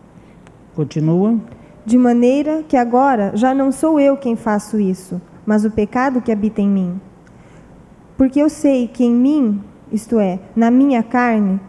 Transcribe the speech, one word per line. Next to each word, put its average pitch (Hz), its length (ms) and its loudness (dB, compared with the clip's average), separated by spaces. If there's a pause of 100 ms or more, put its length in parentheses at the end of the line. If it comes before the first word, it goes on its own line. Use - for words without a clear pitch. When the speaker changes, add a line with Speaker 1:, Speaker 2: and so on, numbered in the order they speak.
(760)
Speaker 1:
Continua. 165 600 0 (500)
Speaker 2:
"De 226 120 2
maneira 254 720 2
que - 80 -2
agora 240 600 2
já 254 180 2
não 269 180 0
sou 311 280 0
eu 277 180 4
quem 247 180 -4
faço 214 440 -4
isso, 185 420 -4 (240)
mas 214 180 0
o 220 80 0
pecado 247 500 -2
que 233 100 -4
habita 214 300 -2
em 202 60 0
mim. 190 320 -2 (1160)
Porque 262 220 2
eu 302 100 2
sei 269 380 0
que 240 180 -2
em 240 80 2
mim, 247 500 0 (280)
isto 220 280 -2
é, 190 200 -2 (160)
na 226 140 2
minha 262 340 2
carne, 226 640 0